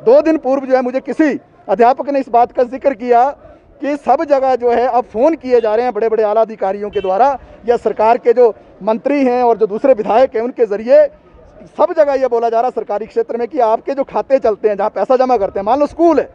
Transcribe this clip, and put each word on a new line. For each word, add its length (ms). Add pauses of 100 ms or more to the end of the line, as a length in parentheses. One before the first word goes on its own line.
दो 180
दिन 160
पूर्व 280
जो 100
है 60
मुझे 180
किसी 380 (300)
अध्यापक 420
ने 100
इस 80
बात 240
का 120
जिक्र 300
किया 300 (580)
कि 160
सब 260
जगह 320
जो 140
है 180
अब 160
फ़ोन 300
किए 260
जा 140
रहे 100
हैं 100
बड़े-बड़े 280
आला 180
अधिकारियों 500
के 100
द्वारा 380 (300)
या 100
सरकार 400
के 140
जो 200 (300)
मंत्री 420
हैं 180
और 160
जो 80
दूसरे 280
विधायक 420
हैं 60
उनके 240
ज़रिए, 400 (720)
सब 180
जगह 180
ये 140
बोला 200
जा 120
रहा 80
है 60
सरकारी 320
क्षेत्र 300
में 120
कि 120
आपके 340
जो 100
खाते 340
चलते 300
हैं, 80
जहाँ 140
पैसा 260
जमा 200
करते 240
हैं, 60
मान 140
लो 60
स्कूल 340
है 140